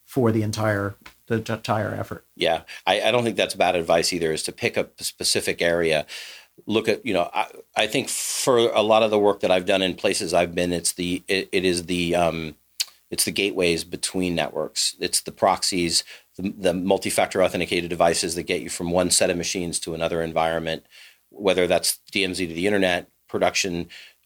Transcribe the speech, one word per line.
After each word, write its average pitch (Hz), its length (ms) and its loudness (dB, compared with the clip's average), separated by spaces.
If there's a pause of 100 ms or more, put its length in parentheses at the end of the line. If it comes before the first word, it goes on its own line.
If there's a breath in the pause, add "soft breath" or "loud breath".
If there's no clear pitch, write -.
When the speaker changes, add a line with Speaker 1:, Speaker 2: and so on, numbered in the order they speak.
Speaker 1:
for 117 260 2
the 110 100 2
entire, 107 520 -2 (320)
the 113 140 -2
t-, 113 120 -6
entire 107 420 -2
effort. 101 300 -10 (100)
Speaker 2:
Yeah, 82 280 0 (240 loud breath)
I, 98 160 2
I 107 80 2
don't 120 140 2
think 110 120 -2
that's 92 180 0
bad 90 220 2
advice 82 360 2
either, 82 200 0
is 78 120 -4
to - 80 -8
pick - 240 -4
a 92 80 -2
p-, - 200 -14
specific - 560 -4
area. 85 460 2 (580 loud breath)
Look 110 240 0
at, 104 160 -2
you 110 80 -2
know, 85 220 0
I, - 140 -2 (280)
I 110 100 2
think 117 220 -4
for - 500 0
a 113 240 4
lot 110 200 6
of 110 80 4
the 107 80 4
work 101 220 4
that 95 100 2
I've 92 160 4
done 95 160 4
in 90 120 0
places 85 380 -2
I've 87 220 2
been, 87 180 0
it's 85 200 -2
the, 90 360 -4
it, 95 240 -2
it 95 120 0
is 87 220 0
the, 87 280 0
um, 82 420 0 (540 loud breath)
it's - 160 -2
the 104 40 -2
gateways 87 540 0
between 90 500 -4
networks. - 640 -4
It's 90 220 -4
the - 120 -10
proxies, 90 720 0 (340 loud breath)
the, 95 140 -4
the 92 220 0
multi-factor 95 680 0
authenticated 87 480 0
devices 85 460 2
that 85 80 -4
get 90 180 -2
you 87 80 -12
from 87 200 -6
one 90 200 2
set 95 180 4
of 87 80 0
machines 85 440 -4
to 87 120 -8
another 82 300 -2
environment, 80 640 -2 (420 loud breath)
whether 92 380 2
that's - 320 0 (120)
D 98 140 0
M 90 100 -4
Z 90 120 -4
to 82 80 -10
the 85 120 -2
internet, 92 440 0 (180)
production, 90 600 -2 (380 loud breath)